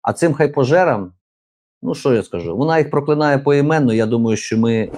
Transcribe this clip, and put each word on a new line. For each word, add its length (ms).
А 100
цим 220
хайпожерам, 800
ну 120
що 200
я 80
скажу, 340
вона 220
їх 120
проклинає 480
поіменно, 540
я 140
думаю, 300
що 220
ми 400